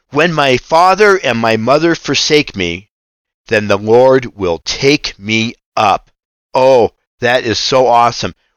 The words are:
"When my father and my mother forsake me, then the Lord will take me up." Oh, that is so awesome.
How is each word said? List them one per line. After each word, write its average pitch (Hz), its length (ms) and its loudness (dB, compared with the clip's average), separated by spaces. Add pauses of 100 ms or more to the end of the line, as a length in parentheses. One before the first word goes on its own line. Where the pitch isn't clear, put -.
"When 160 240 0
my 139 240 0
father 185 640 2
and 120 140 -2
my 113 180 0
mother 147 400 0
forsake - 600 -2
me, 90 340 -6 (580)
then 104 200 -2
the 101 100 2
Lord 123 580 2
will 87 300 -4
take - 540 -2
me 110 340 -4 (240)
up." 101 320 0 (440)
Oh, 127 380 2 (280)
that 120 260 -2
is 110 140 -4
so 131 280 0
awesome. 117 460 0 (240)